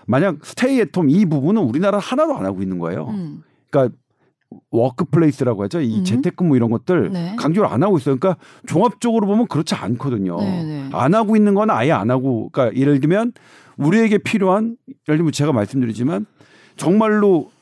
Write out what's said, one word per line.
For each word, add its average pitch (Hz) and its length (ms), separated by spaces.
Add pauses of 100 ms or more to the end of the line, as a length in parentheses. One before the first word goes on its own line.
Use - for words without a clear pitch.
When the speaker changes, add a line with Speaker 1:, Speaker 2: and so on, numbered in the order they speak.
Speaker 1:
만약 147 380
stay 262 360
at 202 160
home 160 160
이 196 140
부분은 156 380
우리나라 175 360
하나도 285 360
안 95 100
하고 95 160
있는 95 180
거예요. - 300
Speaker 2:
음. 170 320 (300)
Speaker 1:
그러니까 131 240 (760)
워크플레이스라고 123 920
하죠. 160 180
이 110 180
Speaker 2:
음. 185 40
Speaker 1:
재택근무 175 520
이런 120 140
것들 120 420
Speaker 2:
네. 180 280
Speaker 1:
강조를 170 300
안 113 120
하고 196 160
있어요. 135 200
그러니까 185 220 (280)
종합적으로 226 580
보면 208 220
그렇지 156 280
않거든요. 107 640
Speaker 2:
네, 180 240
네. 147 300
Speaker 1:
안 139 220
하고 220 200
있는 208 200
건 214 160
아예 127 200
안 113 200
하고, 127 400
그러니까 123 280
예를 139 200
들면 196 340 (440)
우리에게 202 420
필요한, 214 580 (300)
예를 151 100
들면 160 140
제가 147 220
말씀드리지만 127 760 (480)
정말로 202 760 (100)